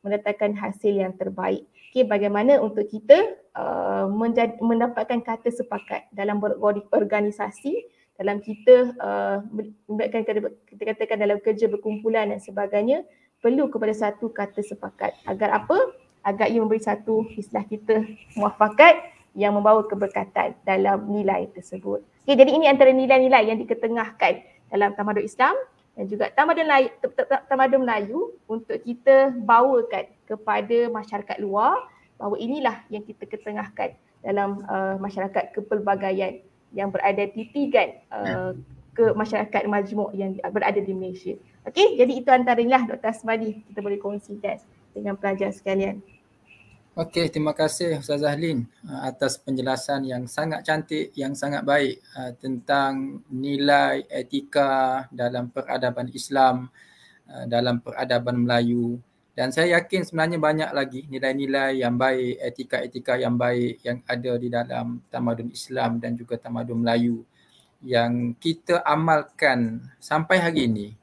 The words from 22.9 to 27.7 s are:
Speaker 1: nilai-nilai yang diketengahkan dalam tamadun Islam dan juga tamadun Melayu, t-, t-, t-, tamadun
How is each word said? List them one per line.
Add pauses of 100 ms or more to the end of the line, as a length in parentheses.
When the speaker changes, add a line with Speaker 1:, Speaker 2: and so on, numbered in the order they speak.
Speaker 1:
nilai-nilai
yang
diketengahkan (300)
dalam
tamadun
Islam (400)
dan
juga
tamadun
Melayu, (160)
t-,
t-,
t-,
tamadun